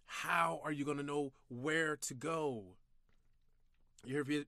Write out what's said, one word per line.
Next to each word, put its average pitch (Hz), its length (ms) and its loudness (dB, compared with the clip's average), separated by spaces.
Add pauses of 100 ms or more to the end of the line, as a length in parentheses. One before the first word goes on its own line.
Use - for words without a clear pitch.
how 165 580 2
are 151 80 0
you 143 140 -2
gonna 143 160 0
know 143 320 0 (160)
where 151 460 2
to - 180 -6
go? 139 500 -2 (1400)
You 127 80 -6
hear 143 120 0
pe-, 147 220 0